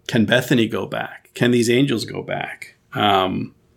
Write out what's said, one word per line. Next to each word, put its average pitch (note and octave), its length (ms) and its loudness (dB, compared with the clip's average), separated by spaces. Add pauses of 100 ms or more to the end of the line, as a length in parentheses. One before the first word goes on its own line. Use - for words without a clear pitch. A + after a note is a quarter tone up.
can A2+ 180 2
Bethany A#2+ 420 2
go G2+ 180 -6
back? - 480 -10
Can B2 160 2
these A#2+ 200 4
angels B2 360 2
go F#2+ 160 -8
back? - 540 -10 (180)
Um, F#2+ 640 0 (220)